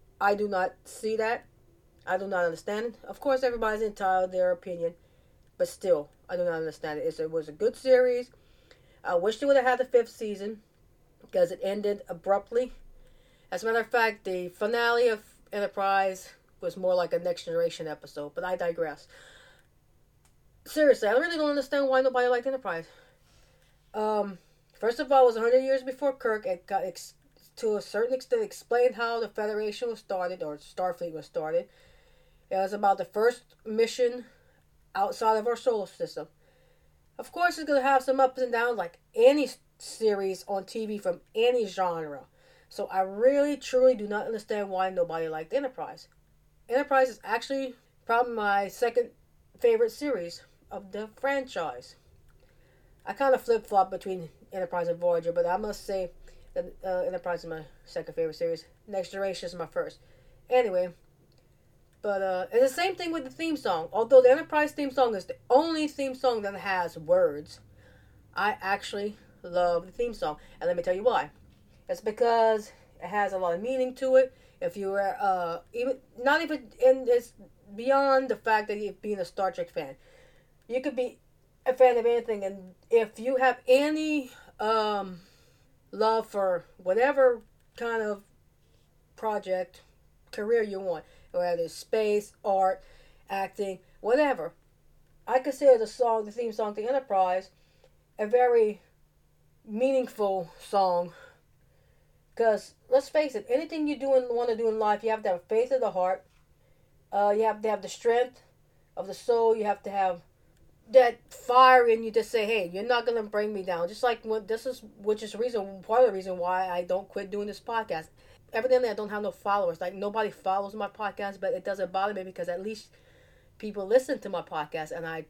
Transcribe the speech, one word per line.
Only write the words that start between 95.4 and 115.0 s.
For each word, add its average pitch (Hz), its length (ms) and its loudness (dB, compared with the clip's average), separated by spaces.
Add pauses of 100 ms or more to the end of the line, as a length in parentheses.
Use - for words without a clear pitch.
the 220 100 0
song, 226 380 0
the 208 80 -12
theme 233 200 -6
song 208 220 -4
to 214 80 -6
Enterprise, 190 680 0 (680)
a 208 80 -2
very 233 540 4 (840)
meaningful 214 920 -2
song. 180 540 0 (1200)
'Cause, 220 400 0 (140)
let's 269 220 2
face 302 240 0
it, 208 160 -8
anything 302 360 -2
you 294 120 -4
do 269 160 0
and 254 160 2
wanna 233 260 -2
do 226 120 0
in 220 100 0
life, 208 260 0
you 220 60 0
have 214 140 -2
to 208 40 -2
have 180 160 -2
faith 240 280 0
in 262 80 2
the 214 100 0
heart. 185 340 -2 (880)
Uh, 202 240 2
you 220 80 2
have 214 180 0
to 220 60 -2
have 196 140 -2
the 185 60 -12
strength 240 540 0 (540)
of 180 100 -8
the 190 80 -10
soul. 226 400 2
You 220 100 -2
have 202 180 -2
to 196 80 -10
have 190 320 -2 (640)
that 233 300 8 (120)
fire 254 560 8
in 226 160 4
you 220 100 -6
to 220 120 2
say, 214 220 0
"Hey, 208 200 0
you're 185 160 -8
not 240 220 0
gonna 233 180 0
bring 208 300 -4
me 196 100 -6
down." 175 260 -4
Just 214 140 -10
like 233 220 -2
when, 220 220 -4
this 220 180 -4
is, 254 180 -10 (160)
which 214 240 -4